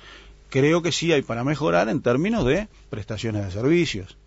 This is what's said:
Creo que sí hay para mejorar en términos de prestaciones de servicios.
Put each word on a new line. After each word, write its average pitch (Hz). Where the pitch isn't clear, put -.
Creo 156
que 170
sí 165
hay 143
para 117
mejorar 170
en 170
términos 160
de 180
prestaciones 107
de 95
servicios. 120